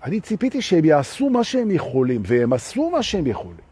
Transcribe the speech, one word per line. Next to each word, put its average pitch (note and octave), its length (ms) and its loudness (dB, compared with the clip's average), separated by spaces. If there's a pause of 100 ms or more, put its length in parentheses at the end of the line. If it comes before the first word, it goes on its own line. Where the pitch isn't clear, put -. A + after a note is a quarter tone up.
אני F#3 160 -4
ציפיתי A#3 420 -4
שהם E3 240 2
יעשו D#3 440 2
מה A#3+ 140 2
שהם A#3 280 -2
יכולים, B2+ 540 0
והם A#2+ 280 2
עשו C4+ 360 -2
מה D#4+ 140 0
שהם F3 240 -2
יכולים. F2+ 440 -8